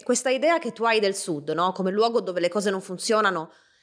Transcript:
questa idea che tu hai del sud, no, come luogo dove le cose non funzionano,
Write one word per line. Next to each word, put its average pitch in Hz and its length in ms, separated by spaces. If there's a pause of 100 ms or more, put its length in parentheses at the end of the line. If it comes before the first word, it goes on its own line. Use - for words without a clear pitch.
questa 247 280
idea 302 280
che 254 140
tu 226 120
hai 226 160
del 196 140
sud, 147 360
no, 170 220
come 185 200
luogo 226 280
dove 180 200
le 170 80
cose 202 220
non 196 120
funzionano, 190 720 (300)